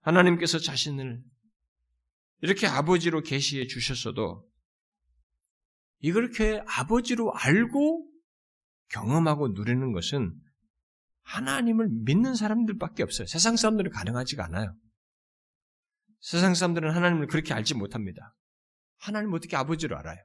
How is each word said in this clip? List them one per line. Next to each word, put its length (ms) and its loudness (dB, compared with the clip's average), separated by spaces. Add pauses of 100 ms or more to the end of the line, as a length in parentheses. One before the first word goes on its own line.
하나님께서 580 4
자신을 640 -6 (1160)
이렇게 260 0
아버지로 560 2
계시해 440 -2
주셨어도 800 -6 (1500)
이걸 240 2
이렇게 420 0
아버지로 680 0
알고 720 2 (840)
경험하고 580 2
누리는 440 -2
것은 400 -2 (960)
하나님을 600 0 (160)
믿는 300 4
사람들밖에 680 -2
없어요. 240 -4
세상 300 2
사람들은 340 0
가능하지가 560 -6
않아요. 280 -4 (1500)
세상 340 2
사람들은 360 0
하나님을 360 2
그렇게 260 0
알지 220 -2
못합니다. 600 -8 (640)
하나님 380 -4
어떻게 200 -6
아버지로 440 -2
알아요? 260 -12